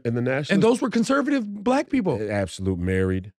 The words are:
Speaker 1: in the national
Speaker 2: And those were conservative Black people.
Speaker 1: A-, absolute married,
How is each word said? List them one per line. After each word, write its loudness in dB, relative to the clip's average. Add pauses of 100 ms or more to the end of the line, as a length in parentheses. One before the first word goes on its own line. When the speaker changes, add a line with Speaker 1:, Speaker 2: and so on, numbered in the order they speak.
Speaker 1:
in 0
the 0
national 0
Speaker 2:
And 4
those 4
were -2
conservative 0
Black 0
people. 0
Speaker 1:
A-, -4
absolute -2
married, 0